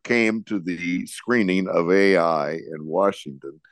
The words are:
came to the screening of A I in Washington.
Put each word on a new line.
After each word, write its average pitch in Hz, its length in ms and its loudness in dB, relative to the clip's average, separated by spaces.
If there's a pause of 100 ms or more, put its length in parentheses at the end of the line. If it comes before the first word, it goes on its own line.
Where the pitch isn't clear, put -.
came 113 400 0
to 104 160 -4
the 85 460 -4
screening 95 600 0
of 85 240 0
A 98 260 6
I 80 360 2
in 78 320 -10
Washington. 78 760 -4 (120)